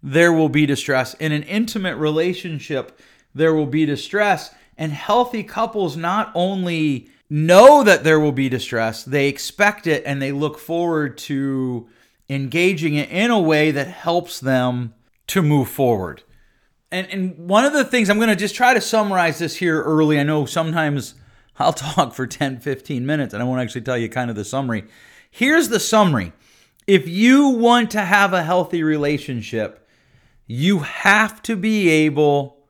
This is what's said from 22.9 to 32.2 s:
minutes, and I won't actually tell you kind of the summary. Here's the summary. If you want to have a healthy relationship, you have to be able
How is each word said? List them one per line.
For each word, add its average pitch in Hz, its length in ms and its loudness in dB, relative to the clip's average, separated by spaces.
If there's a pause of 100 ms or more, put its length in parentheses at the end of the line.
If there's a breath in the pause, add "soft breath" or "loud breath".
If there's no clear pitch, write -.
minutes, 143 280 -4
and 107 80 -6
I 123 40 -4
won't 127 140 -2
actually 120 220 -8
tell 123 160 -4
you 113 100 -4
kind 123 220 -6
of 110 60 -6
the 104 80 -6
summary. 120 400 -4 (460 soft breath)
Here's 285 380 0
the 208 120 -2
summary. 147 520 2 (540 soft breath)
If 190 220 4
you 254 400 4
want 233 440 2
to 214 80 -4
have 196 320 2
a 180 100 0
healthy 175 400 0
relationship, 143 1040 -4 (580)
you 156 340 0
have 208 640 0
to 226 140 -4
be 202 320 0
able 147 720 2 (100)